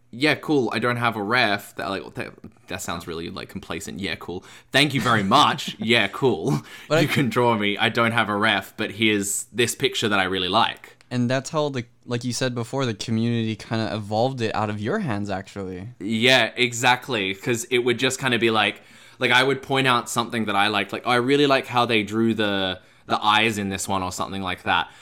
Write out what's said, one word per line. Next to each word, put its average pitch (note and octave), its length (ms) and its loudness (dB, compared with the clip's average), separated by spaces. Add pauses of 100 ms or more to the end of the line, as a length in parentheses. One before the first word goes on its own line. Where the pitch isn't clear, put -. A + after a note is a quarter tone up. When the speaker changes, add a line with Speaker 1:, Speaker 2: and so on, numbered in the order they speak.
(120)
Speaker 1:
"Yeah, C#3 240 0
cool. C#3 360 0
I - 60 -2
don't A#2+ 200 -2
have A#2+ 180 -2
a G#2+ 80 -4
ref." G#2+ 540 0
That, - 120 -6
like, F2 260 -8
that, - 180 -10 (340)
that F2+ 160 -8
sounds E2+ 240 -8
really, E2+ 240 -8
like, - 180 -12
complacent. E2+ 500 -10
"Yeah, F2+ 160 -6
cool. F2 280 -10 (280)
Thank C#3 220 2
you C3 80 0
very A2 220 2
much." B2 520 4
Speaker 2:
<laughs> - 40 -14
Speaker 1:
"Yeah, A2 300 2
cool. B2+ 520 0 (260)
Speaker 2:
But D#3 140 4
Speaker 1:
You D3+ 80 2
Speaker 2:
I - 20 -6
Speaker 1:
can C#3 180 2
draw A#2+ 280 4
me. G2+ 220 0
I A2+ 100 2
don't A#2 220 2
have A2+ 180 2
a G#2 60 0
ref, G#2 420 0
but G#2+ 140 -4
here's G#2 540 0
this A2 280 0
picture - 360 -2
that G#2 100 2
I F#2+ 60 4
really F#2 240 -2
like." - 420 0 (200)
Speaker 2:
And B2 180 0
that's C3+ 220 -2
how D3+ 180 0
the, B2+ 160 -6 (200)
like A#2+ 180 -4
you B2 100 -4
said B2+ 220 -2
before, C3 300 -4
the A#2 100 0
community A2+ 600 -2
kinda A2+ 400 -4
evolved A2 460 -2
it A2 140 -2
out G#2+ 160 -2
of G#2 100 -6
your D3 180 -2
hands, G#2 300 -4
actually. F#2+ 600 -8 (100)
Speaker 1:
Yeah, A2+ 560 4
exactly. A#2+ 800 0
'Cause A#2+ 300 -2
it B2 140 0
would A#2+ 200 2
just C3 200 0
kinda B2 200 0
be A2+ 120 2
like, G#2+ 300 0 (380)
like, B2+ 120 2
I B2+ 120 6
would C3+ 200 0
point C3+ 240 0
out A#2+ 220 2
something A#2 360 -2
that G#2 100 0
I G2+ 120 4
liked, G2+ 260 0
like, - 120 -6
"Oh, A#2+ 60 2
I B2 60 4
really C#3+ 300 4
like C3+ 200 4
how B2 180 2
they A2+ 180 2
drew A2+ 320 2
the, G2 440 -2 (280)
the A2+ 160 -2
eyes G#2+ 340 4
in G2+ 120 -2
this F#2+ 180 -6
one," F#2+ 160 -2
or F#2 80 -4
something G2 300 -6
like F2+ 220 -6
that. - 260 0 (120)